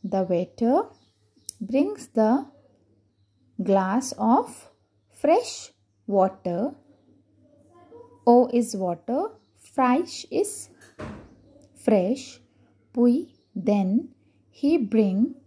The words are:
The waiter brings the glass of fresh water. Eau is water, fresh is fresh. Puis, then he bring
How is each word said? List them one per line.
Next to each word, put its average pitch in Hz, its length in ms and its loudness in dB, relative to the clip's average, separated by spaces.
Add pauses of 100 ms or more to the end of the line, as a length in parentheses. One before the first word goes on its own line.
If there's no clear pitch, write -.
The 190 260 -2
waiter 233 540 0 (760)
brings 277 500 -2
the 226 360 2 (1160)
glass 196 560 0
of 247 500 0 (420)
fresh - 600 -2 (340)
water. 190 720 -2 (1500)
Eau 240 240 6
is 240 240 -2
water, 196 540 -4 (260)
fresh - 760 -2
is - 380 -4 (1040)
fresh. 208 680 -2 (500)
Puis, 247 440 0 (200)
then 202 540 -2 (400)
he 302 300 0
bring 214 560 0 (120)